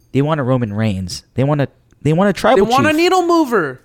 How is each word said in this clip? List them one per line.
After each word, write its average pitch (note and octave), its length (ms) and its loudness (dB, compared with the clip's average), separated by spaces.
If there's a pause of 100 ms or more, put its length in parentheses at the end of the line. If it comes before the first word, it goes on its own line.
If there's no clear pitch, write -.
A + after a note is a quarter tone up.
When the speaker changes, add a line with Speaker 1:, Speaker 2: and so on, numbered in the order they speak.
(120)
Speaker 1:
They C3 100 0
want D3+ 180 -2
a - 20 -4
Roman A#2+ 300 -2
Reigns. G2 520 -4 (100)
They - 100 -2
want D3 160 0
a, C3 80 -2 (340)
they D3+ 120 0
want G3 160 2
a - 20 2
tribal - 320 2
Speaker 2:
They A3 60 0
want C#4 160 2
a D#4 40 2
Speaker 1:
chief. D4+ 60 0
Speaker 2:
needle F4+ 300 2
mover. A#3+ 580 -2